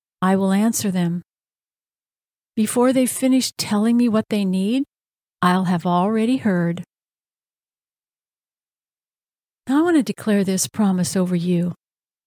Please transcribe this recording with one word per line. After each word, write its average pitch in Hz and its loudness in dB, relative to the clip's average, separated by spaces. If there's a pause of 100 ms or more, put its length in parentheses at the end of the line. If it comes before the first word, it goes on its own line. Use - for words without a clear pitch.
(220)
I 190 2
will 190 0
answer 208 0
them. 175 -2 (1300)
Before 240 0
they 254 2
finish 262 0
telling 220 0
me 240 2
what 214 0
they 208 -2
need, 190 -2 (580)
I'll 180 2
have 175 -2
already 220 0
heard." 175 -2 (2750)
Now 269 2
I - 4
want 339 2
to 262 4
declare 202 -2
this 190 -2
promise 180 0
over 180 0
you. 175 0 (540)